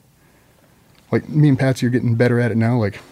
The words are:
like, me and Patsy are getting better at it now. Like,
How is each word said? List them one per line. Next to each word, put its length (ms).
like, 160
me 200
and 100
Patsy 280
are 40
getting 260
better 240
at 100
it 60
now. 200
Like, 240